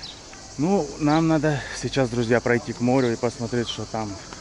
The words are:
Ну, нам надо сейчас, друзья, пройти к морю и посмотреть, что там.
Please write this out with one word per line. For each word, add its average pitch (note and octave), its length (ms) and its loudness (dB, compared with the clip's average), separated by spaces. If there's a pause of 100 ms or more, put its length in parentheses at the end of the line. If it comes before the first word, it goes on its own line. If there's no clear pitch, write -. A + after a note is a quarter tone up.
(560)
Ну, E3 320 2 (100)
нам D#3 300 4
надо D3+ 320 2 (200)
сейчас, C3+ 280 0
друзья, A#2 320 2
пройти A#2+ 320 2
к - 80 -10
морю B2 320 4
и A2 40 0
посмотреть, A#2 520 -2
что - 160 -6
там. G#2+ 260 -6 (300)